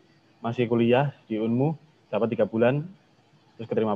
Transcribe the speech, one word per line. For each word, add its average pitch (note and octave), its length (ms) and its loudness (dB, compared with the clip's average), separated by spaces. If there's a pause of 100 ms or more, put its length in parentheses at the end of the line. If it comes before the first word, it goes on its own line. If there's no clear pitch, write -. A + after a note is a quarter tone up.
(400)
masih A#2 320 -2
kuliah A#2+ 400 2 (160)
di A2 80 -4
Unmu, A#2+ 400 0 (320)
dapat A2 240 -2
tiga A2 160 0
bulan, A#2+ 400 0 (720)
terus A2+ 80 -12
keterima A2 280 -2